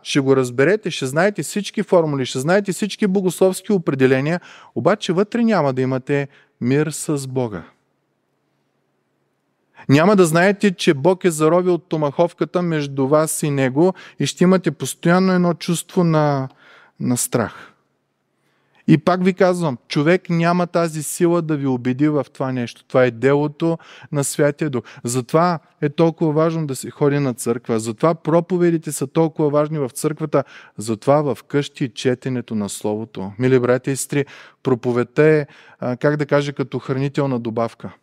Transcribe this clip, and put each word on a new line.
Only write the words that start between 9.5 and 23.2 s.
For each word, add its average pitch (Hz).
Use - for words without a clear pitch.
Няма 160
да 185
знаете, 196
че 175
Бог 175
е 180
заровил 170
томаховката 170
между 143
вас 151
и 156
Него 139
и 143
ще -
имате 185
постоянно 175
едно 175
чувство 175
на, 147
на 123
страх. -
И 160
пак 180
ви 185
казвам, 175
човек 165
няма 170
тази 170
сила 170
да 156
ви 139
убеди 127
в 147
това 131
нещо. 123
Това 127
е 127
делото 147